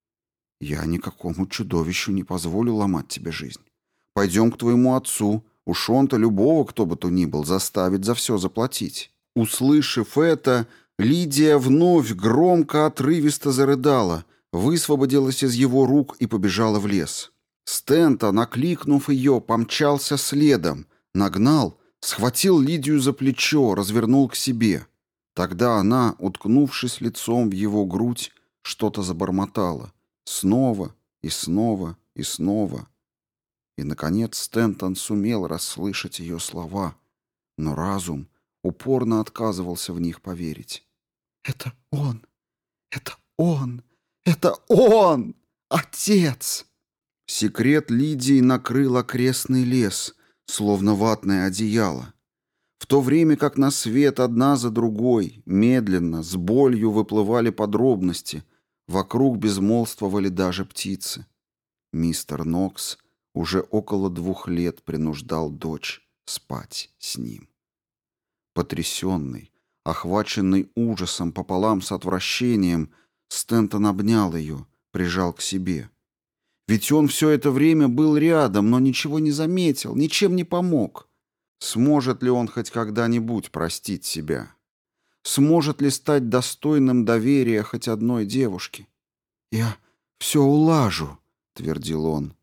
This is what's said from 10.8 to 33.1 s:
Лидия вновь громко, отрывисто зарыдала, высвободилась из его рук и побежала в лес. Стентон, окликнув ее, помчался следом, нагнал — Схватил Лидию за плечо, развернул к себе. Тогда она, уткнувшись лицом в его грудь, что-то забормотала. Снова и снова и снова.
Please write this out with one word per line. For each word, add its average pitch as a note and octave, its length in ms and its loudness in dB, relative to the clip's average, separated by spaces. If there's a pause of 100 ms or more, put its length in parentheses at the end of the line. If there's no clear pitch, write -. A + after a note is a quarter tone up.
Лидия D3 600 4
вновь C#3 540 4
громко, D3+ 760 2
отрывисто D3 640 0
зарыдала, B2+ 760 2 (280)
высвободилась C3+ 880 2
из B2+ 120 0
его C3 320 4
рук C#3+ 340 2
и A#2+ 60 0
побежала G#2 520 0
в G2+ 80 -2
лес. F#2+ 460 -4 (320)
Стентон, C3 760 2
окликнув C#3+ 680 0
ее, C3+ 320 2
помчался C#3 760 0
следом, C3+ 680 2 (280)
нагнал — G2+ 680 2 (200)
Схватил D#3 600 2
Лидию D3 400 0
за C3 120 2
плечо, C3+ 640 2
развернул A2+ 540 2
к - 80 -10
себе. A2+ 500 0 (480)
Тогда F#2 440 0
она, A2+ 400 2
уткнувшись A#2+ 840 0
лицом A#2 500 -2
в - 20 -2
его G2+ 340 0
грудь, A2+ 460 -4 (300)
что-то - 400 -4
забормотала. F#2 880 -4 (320)
Снова A2 720 -2 (280)
и D#2 60 -6
снова F#2 680 -2 (180)
и - 80 -10
снова. F#2+ 640 -4 (880)